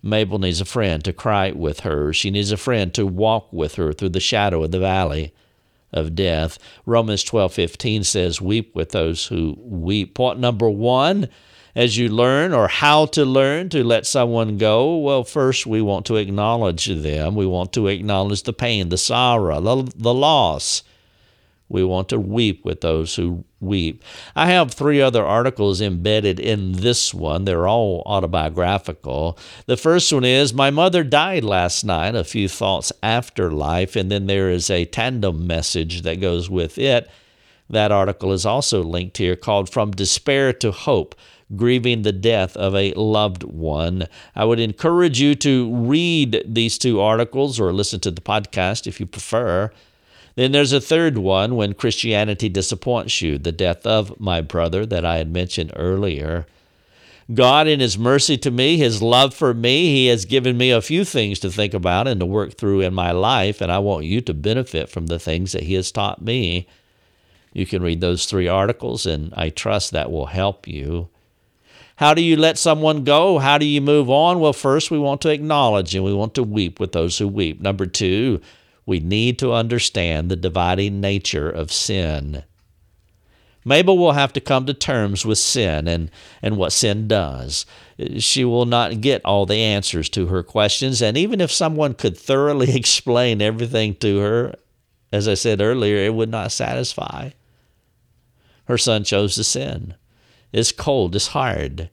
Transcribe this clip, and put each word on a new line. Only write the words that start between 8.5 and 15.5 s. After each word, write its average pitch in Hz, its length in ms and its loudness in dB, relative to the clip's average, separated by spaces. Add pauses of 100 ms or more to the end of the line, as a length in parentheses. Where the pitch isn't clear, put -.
with 82 160 -4
those 82 360 -2
who 80 320 -4
weep." 101 560 -4
Point 127 260 -2
number 117 280 0
one, 127 600 0 (460)
as 117 220 2
you 120 120 0
learn 131 440 2
or 113 160 4
how 151 380 4
to 151 180 2
learn 139 460 2
to 156 120 0
let 117 240 2
someone 117 520 0
go, 113 400 4
well, 139 260 0
first 131 420 0